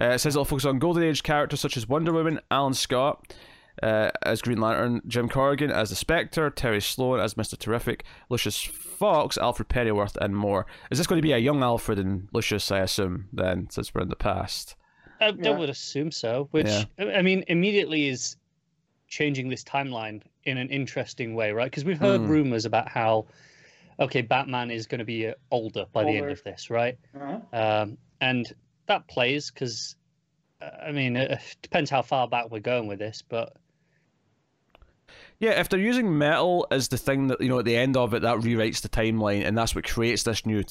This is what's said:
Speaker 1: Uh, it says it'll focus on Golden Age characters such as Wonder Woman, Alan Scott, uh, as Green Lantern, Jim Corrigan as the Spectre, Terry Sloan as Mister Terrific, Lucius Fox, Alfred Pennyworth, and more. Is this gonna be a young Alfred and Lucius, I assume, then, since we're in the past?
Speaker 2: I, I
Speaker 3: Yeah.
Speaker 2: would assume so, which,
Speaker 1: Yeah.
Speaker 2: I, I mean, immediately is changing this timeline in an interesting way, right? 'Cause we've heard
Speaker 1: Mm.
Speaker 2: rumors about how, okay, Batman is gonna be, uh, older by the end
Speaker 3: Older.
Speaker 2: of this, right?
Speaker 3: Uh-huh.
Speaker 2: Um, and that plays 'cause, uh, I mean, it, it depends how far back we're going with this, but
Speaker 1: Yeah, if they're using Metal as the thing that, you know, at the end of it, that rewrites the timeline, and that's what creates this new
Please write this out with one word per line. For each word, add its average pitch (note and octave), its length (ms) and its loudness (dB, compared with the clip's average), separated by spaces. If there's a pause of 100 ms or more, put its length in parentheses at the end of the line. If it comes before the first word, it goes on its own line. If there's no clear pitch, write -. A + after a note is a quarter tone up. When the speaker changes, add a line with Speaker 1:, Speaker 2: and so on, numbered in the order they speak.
Speaker 1:
Uh, A#2 40 4
it B2 140 4
says D3+ 160 0
it'll C#3+ 100 2
focus C3+ 200 -2
on C3+ 140 2
Golden E3+ 240 2
Age D#3+ 180 2
characters D3 380 0
such - 180 -2
as A2 100 -6
Wonder D#3+ 240 0
Woman, D#3+ 280 0 (100)
Alan C3+ 240 2
Scott, - 580 -2 (520)
uh, G#2+ 260 2 (140)
as G#2+ 180 0
Green A#2 180 -2
Lantern, A2+ 480 0
Jim A#2+ 220 0
Corrigan C#3 420 2
as G#2+ 200 0
the - 40 -6
Spectre, D#3+ 540 0
Terry G#2+ 320 0
Sloan B2+ 380 0
as G#2+ 180 -2
Mister A2 180 -4
Terrific, A#2 480 -4 (260)
Lucius - 340 -2
Fox, - 760 0
Alfred A#2 320 0
Pennyworth, G#2+ 500 2
and G2+ 160 0
more. G2 300 0 (240)
Is B2 80 -2
this E3 100 0
gonna E3 140 4
be D#3 120 4
a B2 40 4
young C3+ 240 4
Alfred A#2 380 2
and F#2+ 340 -2
Lucius, G#2+ 380 0
I G2 80 2
assume, F#2 520 -2
then, F#2 380 -2
since - 240 -6
we're - 80 0
in F#2 80 -4
the - 60 -4
past? - 600 -4 (440)
Speaker 2:
I, A3 80 4
I G#3 120 2
Speaker 3:
Yeah. G#3 120 2
Speaker 2:
would E3+ 180 0
assume D3 420 -4
so, B2+ 400 -2
which, D#3 160 4
Speaker 1:
Yeah. G#2 180 2 (120)
Speaker 2:
I, G3 200 -4
I F#3 40 6
mean, F#3+ 260 4
immediately E3+ 600 2
is - 280 -4 (720)
changing C3+ 420 -2
this B2+ 140 -8
timeline A#2 580 -6 (220)
in C3 140 -4
an B2+ 120 -6
interesting B2+ 640 -6
way, A2 160 0
right? A#2+ 200 -2
'Cause C#3+ 140 -6
we've E3+ 140 -2
heard D3 220 4
Speaker 1:
Mm. A2 80 -2
Speaker 2:
rumors C3 360 2
about A2+ 220 0
how, A2+ 380 2 (720)
okay, C3+ 220 2
Batman B2 500 0
is A2+ 160 -6
gonna A#2+ 180 -6
be, A2+ 220 -4
uh, - 60 -4 (180)
older A2 420 -2
by A2 100 2
the G2+ 80 2
end - 100 2
Speaker 3:
Older. C#3+ 100 -4
Speaker 2:
of C#3 120 -10
this, - 260 -14
right? A#2+ 280 0 (180)
Speaker 3:
Uh-huh. C#3+ 240 -8 (140)
Speaker 2:
Um, G#2+ 440 0 (240)
and B2+ 300 0 (360)
that G3 200 0
plays C3+ 440 -2
'cause, - 440 -8 (680)
uh, - 80 -14 (180)
I D3+ 40 -8
mean, C3 240 0
it, C3 160 0
it - 300 -8
depends D#3 300 0
how C3 100 4
far B2+ 260 0
back A#2+ 240 -2
we're A2 80 -6
going A#2+ 280 -2
with G2+ 120 -8
this, G#2+ 280 -8
but A2+ 260 -6 (1900)
Speaker 1:
Yeah, G#3+ 200 4
if E3+ 100 0
they're F#3+ 100 4
using G#3+ 400 4
Metal D#3 500 2
as B2+ 200 2
the B2 100 0
thing C3+ 280 2
that, B2+ 140 0
you B2+ 80 2
know, B2+ 80 2
at A#2 80 0
the A#2 100 4
end C3+ 220 4
of A#2+ 160 2
it, A2 80 0
that A#2 160 2
rewrites A2+ 440 0
the - 80 -8
timeline, A2 540 2
and G#2+ 140 0
that's A#2 160 0
what F2+ 120 -4
creates A#2 360 0
this A2 240 -2
new G#2+ 260 0